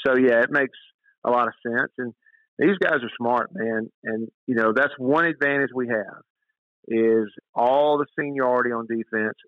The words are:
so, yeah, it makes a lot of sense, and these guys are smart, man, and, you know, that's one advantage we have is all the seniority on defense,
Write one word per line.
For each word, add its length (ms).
so, 120
yeah, 240
it 100
makes 260
a 80
lot 160
of 60
sense, 340
and 140
these 220
guys 240
are 140
smart, 360
man, 360
and, 260
you 80
know, 180
that's 240
one 280
advantage 480
we 140
have 360
is 420
all 460
the 80
seniority 520
on 160
defense, 480